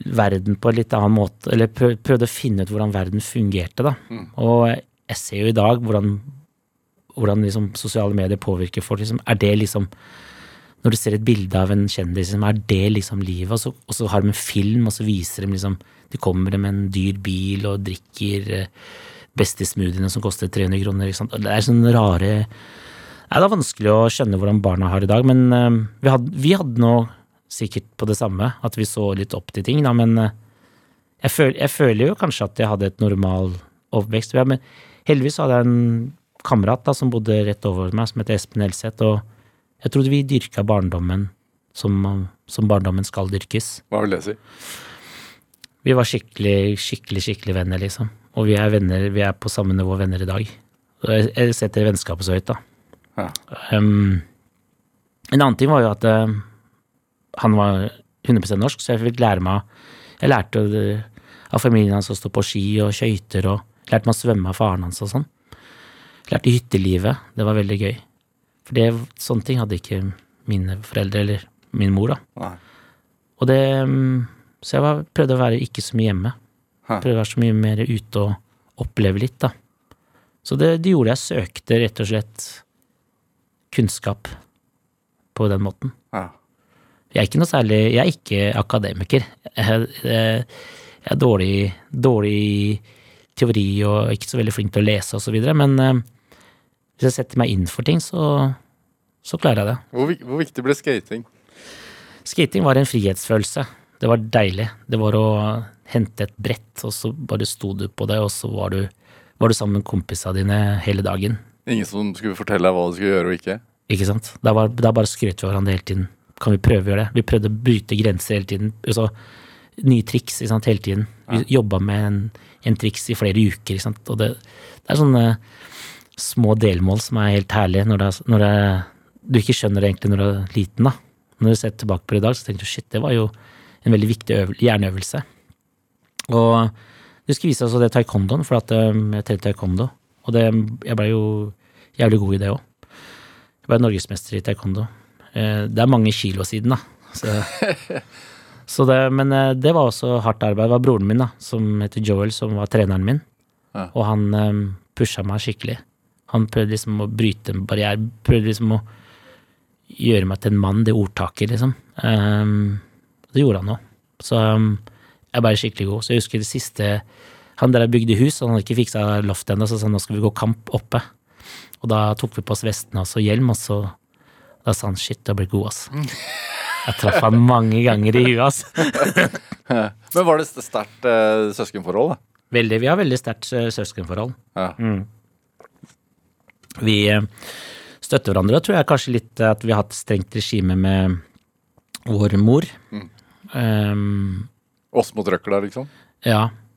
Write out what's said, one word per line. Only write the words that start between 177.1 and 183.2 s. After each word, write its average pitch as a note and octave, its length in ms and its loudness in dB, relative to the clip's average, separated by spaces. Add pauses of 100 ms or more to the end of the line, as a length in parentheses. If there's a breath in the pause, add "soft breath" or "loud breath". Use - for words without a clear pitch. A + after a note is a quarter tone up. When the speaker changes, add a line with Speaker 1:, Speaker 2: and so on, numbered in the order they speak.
Speaker 1:
han A2 180 6
mange A#2 440 4
ganger G#2+ 320 4
i B2 120 6
huet, A#2+ 160 2
ass. - 200 0 (120)
Speaker 2:
<laughs> - 1400 -2
Men F3+ 100 4
var D#3+ 140 4
det D#3 100 -4
st-, - 160 -14
sterkt, G#2+ 400 -8
eh, A2 480 4
søskenforhold, G2+ 600 -4
da? - 80 -12 (320)
Speaker 1:
Veldig, A2+ 280 2
vi B2 60 0
har D#3 100 2
veldig D3 220 0
sterkt, - 340 -10